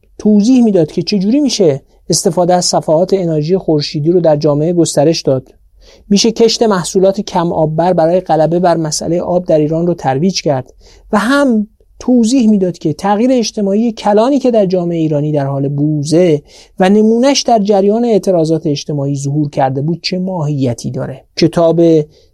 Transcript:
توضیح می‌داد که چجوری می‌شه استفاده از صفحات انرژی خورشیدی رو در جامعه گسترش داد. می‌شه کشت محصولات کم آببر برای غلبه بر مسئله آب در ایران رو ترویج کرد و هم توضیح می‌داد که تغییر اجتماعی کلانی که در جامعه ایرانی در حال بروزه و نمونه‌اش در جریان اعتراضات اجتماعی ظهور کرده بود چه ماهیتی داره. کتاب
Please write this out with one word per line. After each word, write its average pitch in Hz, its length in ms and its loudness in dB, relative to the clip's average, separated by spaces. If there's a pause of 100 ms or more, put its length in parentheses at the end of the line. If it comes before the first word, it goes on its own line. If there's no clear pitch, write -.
(180)
توضیح 214 460 4
می‌داد 185 280 2
که 180 100 -4
چجوری 208 380 0
می‌شه 175 420 0 (280)
استفاده 175 440 0
از 180 100 0
صفحات 175 500 0
انرژی 165 420 0
خورشیدی 156 540 -2
رو 180 100 2
در 156 160 2
جامعه 151 360 0
گسترش 165 500 0
داد. 131 260 -2 (600)
می‌شه 208 240 2
کشت 226 300 2
محصولات 196 580 0
کم 175 320 -2
آببر 165 400 0
برای 170 280 2
غلبه 160 380 0
بر 175 180 2
مسئله 160 440 -4
آب 180 240 -4
در 160 140 2
ایران 160 280 0
رو 175 80 0
ترویج 156 480 -2
کرد 131 300 -4 (400)
و 208 60 2
هم 233 500 0 (300)
توضیح 240 520 2
می‌داد 190 280 0
که 156 140 -4
تغییر 208 400 0
اجتماعی 214 600 -2
کلانی 220 460 0
که 247 120 0
در 214 160 2
جامعه 175 320 -2
ایرانی 151 340 -2
در 139 140 -2
حال 139 220 -2
بروزه 147 720 0 (360)
و 190 100 2
نمونه‌اش 226 540 2
در 233 160 2
جریان 202 460 0
اعتراضات 170 600 0
اجتماعی 143 500 -4
ظهور 143 340 -2
کرده 135 320 -2
بود 165 200 -4
چه 180 160 -6
ماهیتی 147 720 -4
داره. 131 340 -10 (120)
کتاب 165 440 2 (540)